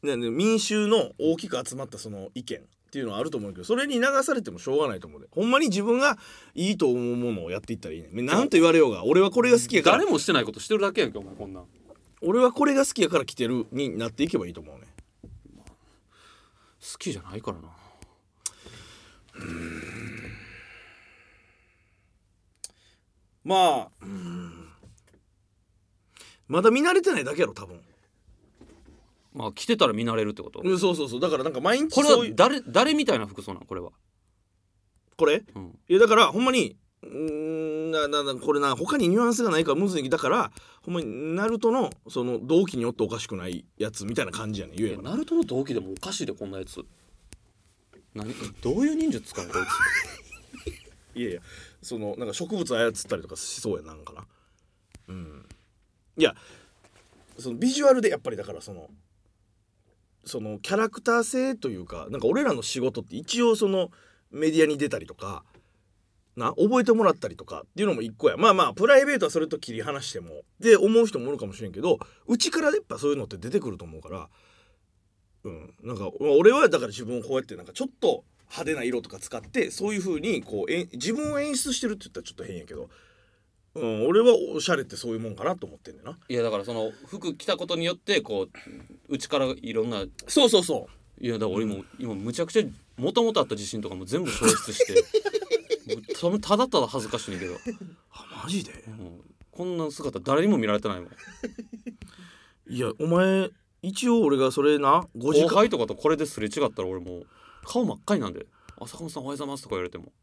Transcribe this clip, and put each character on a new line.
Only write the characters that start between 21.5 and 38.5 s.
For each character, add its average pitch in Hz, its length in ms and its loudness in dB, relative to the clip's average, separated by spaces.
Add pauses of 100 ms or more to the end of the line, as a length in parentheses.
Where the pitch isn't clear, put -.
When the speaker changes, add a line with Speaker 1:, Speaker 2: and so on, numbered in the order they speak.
Speaker 1:
ま 185 140 0
あ、 147 340 4 (120)
う - 20 -20
ー 98 40 -14
ん。 87 600 -12 (1800)
ま 165 160 0
だ 220 80 10
見 254 120 4
慣 349 100 4
れ 370 100 6
て 370 80 4
な 254 80 2
い 139 60 -2
だ 143 100 -4
け 160 60 -2
や 151 60 4
ろ、 98 80 -10
多 101 120 -14
分。 87 140 -18 (1500)
Speaker 2:
ま 117 140 -8
あ、 104 60 -4
着 - 140 -10
て 226 100 2
た 185 100 6
ら 117 60 4
見 110 120 -2
慣 113 100 -2
れ 110 100 2
る 104 60 -2
っ 104 40 -8
て 104 80 -14
こ - 80 -14
と？ - 120 -16
Speaker 1:
う 185 100 0
ん、 185 60 0
そ 185 140 2
う 170 40 -2
そ 147 100 -4
う - 20 -10
そ 117 80 -8
う。 127 40 -4
だ 170 80 0
か 151 100 0
ら 131 40 -2
な 147 80 -2
ん - 20 -10
か 127 80 -6
毎 214 200 2
日 311 100 -2
そ 269 120 4
う - 20 6
い - 20 4
う 285 100 10
Speaker 2:
こ 240 60 4
れ 226 60 -2
は 113 80 -8
誰、 254 240 6
誰 240 340 2
み 294 100 2
た 170 120 2
い - 20 0
な 110 80 -4
服 104 160 -14
装 101 100 -12
な 90 80 -12
ん？ - 40 -20
こ - 100 -12
れ 90 60 -8
は。 87 100 -12 (1300)
Speaker 1:
こ 160 80 4
れ？ 151 180 4 (140)
Speaker 2:
う - 20 -12
ん。 90 200 -16 (100)
Speaker 1:
い 170 60 4
や、 190 40 6
だ 226 80 8
か 214 80 6
ら 208 140 8
ほ 160 100 -2
ん 247 60 2
ま 262 80 4
に、 208 240 2 (260)
う - 40 -20
ー - 40 -18
ん、 156 800 -6
な、 156 160 0
な、 147 160 0
な、 139 120 -2
こ 127 180 -2